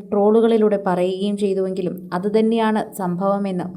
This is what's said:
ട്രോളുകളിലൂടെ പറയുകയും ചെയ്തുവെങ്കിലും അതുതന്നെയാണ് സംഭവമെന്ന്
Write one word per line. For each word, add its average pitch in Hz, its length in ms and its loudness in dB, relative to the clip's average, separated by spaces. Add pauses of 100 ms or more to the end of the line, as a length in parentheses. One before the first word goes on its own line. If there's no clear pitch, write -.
ട്രോളുകളിലൂടെ 214 800 4
പറയുകയും 185 560 -2
ചെയ്തുവെങ്കിലും 190 520 -2 (220)
അതുതന്നെയാണ് 220 640 2 (180)
സംഭവമെന്ന് 196 680 -2 (100)